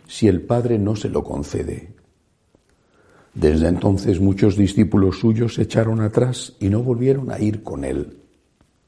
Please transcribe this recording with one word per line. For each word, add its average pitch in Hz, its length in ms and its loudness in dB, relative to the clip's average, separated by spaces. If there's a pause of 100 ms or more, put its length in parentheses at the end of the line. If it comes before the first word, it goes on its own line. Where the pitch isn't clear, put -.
si - 200 0
el 90 140 4
Padre 120 360 0
no 104 180 0
se 107 140 -6
lo - 140 -2
concede". - 760 -8 (1300)
Desde 80 360 2
entonces 95 500 0
muchos 98 380 2
discípulos 95 640 2
suyos 113 340 0
se - 80 -4
echaron 110 400 0
atrás 123 580 -2
y 98 80 -2
no 107 160 0
volvieron 127 480 0
a - 80 -8
ir 107 240 -2
con 69 220 -8
él. 67 320 -6 (720)